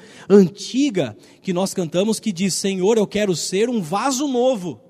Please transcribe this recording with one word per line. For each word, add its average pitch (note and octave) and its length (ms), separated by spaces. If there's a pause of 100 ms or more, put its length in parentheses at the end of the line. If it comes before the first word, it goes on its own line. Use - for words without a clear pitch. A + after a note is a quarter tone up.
(300)
antiga G3 880 (260)
que F#3+ 100
nós F#3 220
cantamos, G3 460
que A3 100
diz: F3 240
"Senhor, G3 420
eu G3+ 100
quero G3+ 280
ser G3 340
um A#3 140
vaso A#3+ 460
novo." A#3+ 600